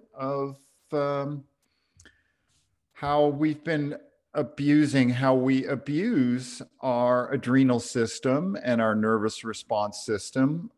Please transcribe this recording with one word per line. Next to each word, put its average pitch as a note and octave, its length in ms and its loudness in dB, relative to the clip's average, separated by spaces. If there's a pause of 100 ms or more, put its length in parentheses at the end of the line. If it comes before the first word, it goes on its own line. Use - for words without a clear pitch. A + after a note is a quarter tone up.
(140)
of, C#3 420 -6 (360)
um, C#3+ 520 -4 (1500)
how D3 320 2
we've D3 360 0
been D3 360 -4 (340)
abusing, C#3+ 800 2
how C3 240 2
we C3 320 2
abuse C#3 960 -2 (180)
our B2 500 2
adrenal B2+ 480 4
system C3 840 -2
and A#2+ 180 0
our A2 140 2
nervous A2 500 0
response G#2 640 -6
system C3+ 720 -2